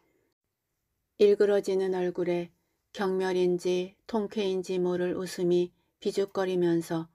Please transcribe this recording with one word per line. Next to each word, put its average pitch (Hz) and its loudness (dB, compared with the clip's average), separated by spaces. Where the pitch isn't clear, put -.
일그러지는 202 4
얼굴에 175 -2
경멸인지 185 -2
통쾌인지 190 -4
모를 180 -2
웃음이 175 0
비죽거리면서 175 -2